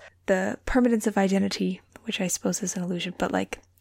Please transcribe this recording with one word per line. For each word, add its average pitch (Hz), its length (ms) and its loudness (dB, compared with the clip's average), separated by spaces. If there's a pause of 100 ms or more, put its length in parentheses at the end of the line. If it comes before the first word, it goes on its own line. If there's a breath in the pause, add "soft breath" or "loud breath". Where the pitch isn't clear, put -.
(280 loud breath)
the 190 380 0
permanence 240 420 2
of 208 100 0
identity, 190 640 2 (220)
which - 180 -6
I 185 60 0
suppose - 360 -2
is 180 120 -6
an 180 80 -4
illusion, 180 340 -4
but, - 140 -2
like, 190 280 -4 (220)